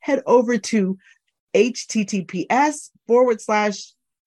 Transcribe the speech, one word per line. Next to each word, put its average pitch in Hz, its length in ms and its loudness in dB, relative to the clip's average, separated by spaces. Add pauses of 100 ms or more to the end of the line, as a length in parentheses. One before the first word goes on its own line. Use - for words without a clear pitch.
head 277 260 -2
over 240 320 4
to 190 400 -2 (560)
H 226 340 0
T 214 160 -2
T 196 180 -4
P 165 280 -8
S 294 400 -2 (160)
forward 240 340 2
slash 214 540 -4 (320)